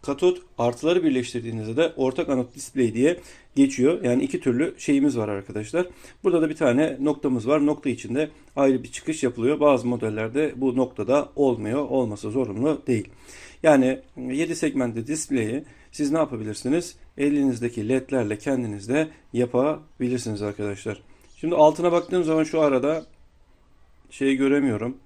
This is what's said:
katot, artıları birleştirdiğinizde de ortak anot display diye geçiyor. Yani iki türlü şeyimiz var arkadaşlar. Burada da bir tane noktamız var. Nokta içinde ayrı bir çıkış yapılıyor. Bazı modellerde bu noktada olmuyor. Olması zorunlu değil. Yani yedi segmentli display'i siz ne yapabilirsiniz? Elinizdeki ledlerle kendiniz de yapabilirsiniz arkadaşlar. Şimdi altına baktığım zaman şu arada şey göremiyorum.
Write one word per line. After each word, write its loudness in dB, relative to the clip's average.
katot, 0
artıları 0
birleştirdiğinizde -2
de 2
ortak -2
anot -2
display -2
diye 2
geçiyor. 2
Yani 2
iki -4
türlü 0
şeyimiz 2
var -2
arkadaşlar. -4
Burada 4
da 2
bir -6
tane 2
noktamız 0
var. 4
Nokta -2
içinde -4
ayrı 4
bir -16
çıkış -6
yapılıyor. 0
Bazı 4
modellerde -2
bu 0
noktada 0
olmuyor. 0
Olması -4
zorunlu -2
değil. -2
Yani 4
yedi -4
segmentli -2
display'i -4
siz -2
ne 2
yapabilirsiniz? -4
Elinizdeki 0
ledlerle -2
kendiniz -4
de 0
yapabilirsiniz -2
arkadaşlar. -6
Şimdi -2
altına 6
baktığım 0
zaman 2
şu -2
arada 2
şey 0
göremiyorum. 2